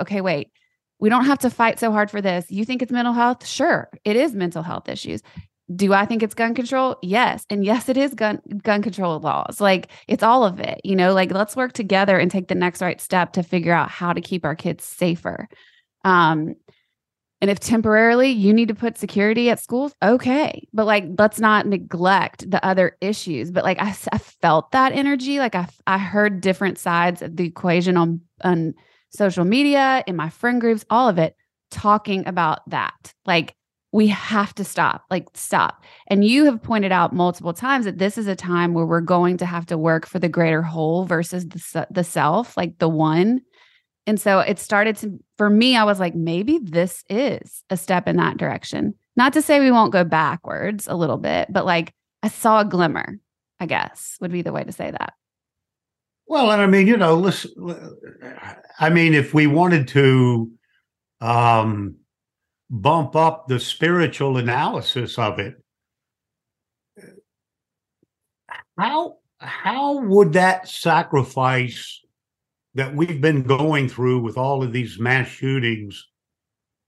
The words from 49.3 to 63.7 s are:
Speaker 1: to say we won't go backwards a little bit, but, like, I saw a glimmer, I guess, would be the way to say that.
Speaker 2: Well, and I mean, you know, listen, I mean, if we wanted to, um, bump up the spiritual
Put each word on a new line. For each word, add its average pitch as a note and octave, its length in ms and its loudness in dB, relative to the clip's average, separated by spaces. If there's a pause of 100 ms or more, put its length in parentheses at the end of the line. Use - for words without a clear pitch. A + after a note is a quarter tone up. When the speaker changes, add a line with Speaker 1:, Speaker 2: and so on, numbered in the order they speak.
Speaker 1:
to D#4 80 2
say D4 180 4
we C4+ 100 4
won't A3 240 4
go F3+ 100 4
backwards D#3+ 840 -4
a - 80 -4
little D#3+ 220 -2
bit, - 360 -2
but, F#3+ 100 0
like, F3 300 -2 (300)
I G#3+ 60 -2
saw A3 320 2
a G#3 40 2
glimmer, F3+ 540 -2 (400)
I F3 80 -8
guess, - 520 -6
would F3+ 120 -8
be F3 100 -4
the E3 120 -6
way - 100 -6
to - 80 -14
say - 180 -10
that. - 240 -10 (1120)
Speaker 2:
Well, C4+ 240 2
and G#3 100 4
I G3+ 60 4
mean, G3 220 6
you A#3 100 6
know, E3 160 4
listen, F3+ 380 0 (1300)
I D#3+ 100 2
mean, E3 240 6
if C#3+ 220 2
we D3+ 100 6
wanted D#3+ 440 4
to, B2+ 600 4 (720)
um, A2+ 760 2 (720)
bump C#3 440 0
up D#3+ 320 0
the B2+ 120 -2
spiritual D3+ 800 0